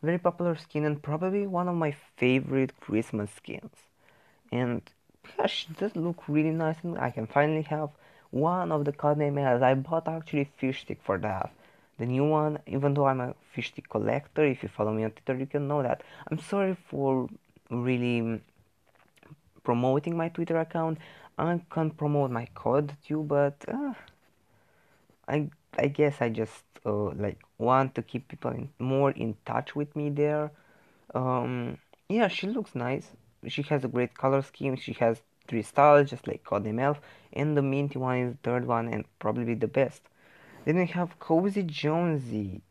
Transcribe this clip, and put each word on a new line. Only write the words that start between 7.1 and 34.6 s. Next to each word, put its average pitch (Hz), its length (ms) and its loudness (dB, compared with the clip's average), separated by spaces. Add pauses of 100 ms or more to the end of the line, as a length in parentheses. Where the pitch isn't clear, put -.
can - 160 -6
finally 156 360 2
have 151 260 -4 (420)
one 170 400 0
of 151 140 0
the 143 80 0
Codename 147 420 2
Alphas. 131 300 4
I 131 100 8
bought 165 320 -2
actually 160 420 -2 (100)
Fish 131 240 -2
Stick - 200 -10
for 98 160 -2
that. 98 320 -4 (480)
The 113 80 -2
new 127 180 2
one, 151 440 2
even 139 260 0
though 143 120 4
I'm 131 140 2
a 123 140 -6 (180)
Fish - 200 -6
Stick - 160 -16
collector, 131 560 0
if 131 180 2
you - 60 -6
follow 107 240 -2
me 110 100 -2
on 110 80 -2
Twitter, 131 300 -6
you 135 60 -4
can 143 200 -2
know 143 160 0
that. 123 220 -2 (260)
I'm 156 80 -4
sorry 190 380 -2 (120)
for 135 400 0 (400)
really 120 720 0 (1200)
promoting 131 520 2
my 165 120 -2
Twitter 165 300 -2
account. 160 400 -2 (380)
I 170 240 0 (120)
can't 156 240 -2
promote 143 340 2
my 120 240 -4
code 143 500 0
too, 151 200 -4
but, 143 320 2 (100)
uh, 269 280 -4 (1300)
I, 147 220 -2 (300)
I 123 80 2
guess 143 340 2
I 120 80 2
just, 113 360 -6 (200)
uh, 104 280 0
like, 101 260 -4 (180)
want 127 380 2
to 120 80 -2
keep - 260 -8
people 135 220 -6
in, 120 180 -8 (100)
more 135 340 2
in 113 240 -4 (100)
touch 120 300 -4
with 147 180 -6
me 147 160 -2
there. 147 400 0 (640)
Um, 123 640 -2 (300)
yeah, 214 200 2
she - 180 -4
looks 220 280 -6
nice. 123 320 -2 (400)
She - 160 -6
has 143 220 0
a 123 40 -2
great 123 300 -2
color 135 240 2
scheme. 139 340 -4